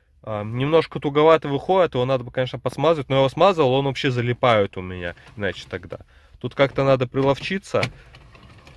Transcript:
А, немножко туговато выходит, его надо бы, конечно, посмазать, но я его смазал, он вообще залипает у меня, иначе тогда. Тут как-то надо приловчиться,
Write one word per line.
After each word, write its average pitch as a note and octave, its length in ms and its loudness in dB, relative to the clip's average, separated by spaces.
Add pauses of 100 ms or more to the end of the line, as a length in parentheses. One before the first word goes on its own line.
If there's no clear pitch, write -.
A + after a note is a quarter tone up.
(220)
А, G#2+ 220 -8
немножко C#3 560 0
туговато D3+ 480 4
выходит, D#3 460 0
его B2 120 0
надо C3 180 -2
бы, A#2+ 60 -14
конечно, B2+ 280 -6
посмазать, C#3+ 500 0
но C3+ 80 0
я C3+ 40 4
его C3+ 80 4
смазал, D#3+ 460 2
он C#3 120 0
вообще C3+ 240 -2
залипает A#2+ 680 2
у F#2+ 60 -8
меня, F2+ 320 -8 (220)
иначе G2+ 320 -6
тогда. F2+ 300 -12 (420)
Тут B2 140 -10
как-то C#3 300 0
надо C3+ 220 2
приловчиться, C3+ 760 -2 (960)